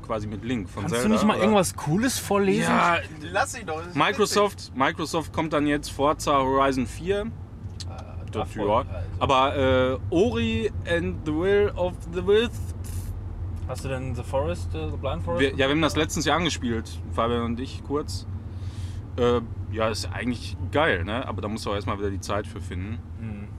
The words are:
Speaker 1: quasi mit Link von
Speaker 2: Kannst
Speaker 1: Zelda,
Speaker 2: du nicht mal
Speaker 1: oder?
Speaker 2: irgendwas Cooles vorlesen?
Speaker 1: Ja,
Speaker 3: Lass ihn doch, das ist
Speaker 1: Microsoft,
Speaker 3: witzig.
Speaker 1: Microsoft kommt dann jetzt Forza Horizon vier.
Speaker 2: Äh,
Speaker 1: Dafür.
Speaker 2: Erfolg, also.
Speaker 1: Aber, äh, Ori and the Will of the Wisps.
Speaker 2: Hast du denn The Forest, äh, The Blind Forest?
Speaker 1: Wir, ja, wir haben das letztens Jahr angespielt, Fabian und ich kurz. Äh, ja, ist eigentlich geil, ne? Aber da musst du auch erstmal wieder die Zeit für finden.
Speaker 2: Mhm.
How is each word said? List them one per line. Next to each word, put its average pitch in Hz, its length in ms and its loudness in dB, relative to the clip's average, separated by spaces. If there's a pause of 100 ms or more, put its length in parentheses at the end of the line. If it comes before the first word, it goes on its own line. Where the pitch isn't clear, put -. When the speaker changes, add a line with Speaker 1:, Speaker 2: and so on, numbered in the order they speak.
Speaker 1:
quasi 107 200 -2
mit 107 180 -6
Link 113 240 -2
von 104 160 -6
Speaker 2:
Kannst 170 120 0
Speaker 1:
Zelda, - 120 2
Speaker 2:
du 220 60 6
nicht 208 120 4
mal 214 80 4
Speaker 1:
oder? - 80 2
Speaker 2:
irgendwas 208 340 4
Cooles 214 420 0
vorlesen? 196 440 2
Speaker 1:
Ja, 170 360 4 (340)
Speaker 3:
Lass 247 260 0
ihn 214 80 -10
doch, 160 120 -4
das 175 100 -8
ist 170 80 -6
Speaker 1:
Microsoft, 202 640 4
Speaker 3:
witzig. - 180 -14
Speaker 1:
Microsoft 135 560 0
kommt 160 200 -2
dann 147 140 4
jetzt 147 240 0
Forza 143 480 2
Horizon 135 480 4
vier. 196 360 -2
Speaker 2:
Äh, - 1080 -10
Speaker 1:
Dafür. 107 300 -2
Speaker 2:
Erfolg, 107 300 4
also. - 160 -4 (100)
Speaker 1:
Aber, 131 380 4
äh, 131 420 4 (120)
Ori 226 640 2 (160)
and 170 280 0 (100)
the 151 80 -2
Will 202 420 4
of 180 180 0 (200)
the 180 120 -2
Wisps. 214 480 2 (920)
Speaker 2:
Hast - 160 -6
du 139 40 -4
denn 131 260 -4
The 120 80 -6
Forest, 151 520 -2
äh, 156 160 -4
The 139 60 -4
Blind 139 260 -4
Forest? 170 180 0
Speaker 1:
Wir, 180 100 6
ja, - 80 -6
wir 135 120 4
haben 151 120 4
das 139 140 2
letztens 156 280 0
Jahr 151 140 4
angespielt, 120 520 -2 (220)
Fabian 120 300 2
und 117 180 -2
ich - 240 -8
kurz. - 420 -4 (920)
Äh, 120 240 4 (300)
ja, 110 180 0
ist 95 240 -4
eigentlich 113 440 -4 (160)
geil, 139 320 4
ne? 110 240 -2
Aber 101 140 -4
da 107 60 -4
musst 110 180 -4
du 117 40 -2
auch 101 40 0
erstmal 104 240 -2
wieder 101 120 0
die 98 100 -4
Zeit 104 280 -2
für - 120 -10
finden. 95 380 -6 (220)
Speaker 2:
Mhm. 104 280 -8 (100)